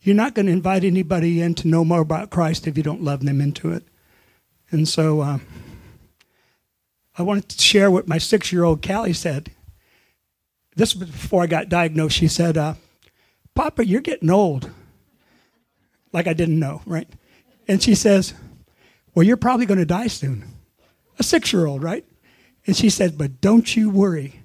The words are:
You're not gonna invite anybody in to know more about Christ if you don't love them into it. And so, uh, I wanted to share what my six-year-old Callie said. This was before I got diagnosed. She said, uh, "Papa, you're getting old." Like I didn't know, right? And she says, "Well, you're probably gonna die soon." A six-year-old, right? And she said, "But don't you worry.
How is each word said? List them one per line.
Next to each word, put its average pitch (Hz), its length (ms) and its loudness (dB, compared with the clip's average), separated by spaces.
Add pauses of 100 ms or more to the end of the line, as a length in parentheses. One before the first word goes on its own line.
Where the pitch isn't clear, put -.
You're 196 160 2
not 233 180 0
gonna 202 160 0
invite 185 320 0
anybody 170 600 0
in 170 140 0
to - 120 -2
know 165 160 4
more 170 160 2
about 160 300 -4
Christ 165 360 -2
if 151 120 -4
you 156 40 -2
don't 151 220 -4
love 143 180 -4
them 139 200 -2
into 147 280 -4
it. - 140 -8 (880)
And 156 180 0
so, 156 320 0
uh, 139 180 -2 (1800)
I 175 40 -4
wanted 202 280 -2
to - 120 -4
share 196 280 6
what 185 180 2
my 160 80 -2
six-year-old 170 680 0
Callie 196 300 -4
said. 151 380 -6 (1200)
This 220 220 0
was 175 140 -12
before 175 320 -2
I 175 40 0
got 160 220 -2
diagnosed. 160 480 0
She 160 120 4
said, 165 280 0
uh, 156 180 -2 (800)
"Papa, 254 320 0
you're 208 160 0
getting 226 280 -2
old." 175 400 0 (1400)
Like 170 140 -2
I 165 80 -2
didn't 165 240 0
know, 143 260 -6
right? 165 240 -8 (580)
And 190 160 0
she 226 120 4
says, 196 400 2 (800)
"Well, 170 100 6
you're 233 140 4
probably 247 260 0
gonna 190 220 0
die 190 220 -2
soon." 135 360 -8 (720)
A - 40 -2
six-year-old, 165 600 0
right? 165 220 -6 (640)
And 185 100 0
she 220 140 4
said, 175 260 0
"But 139 240 -6
don't 226 340 4
you 220 140 2
worry. 180 560 0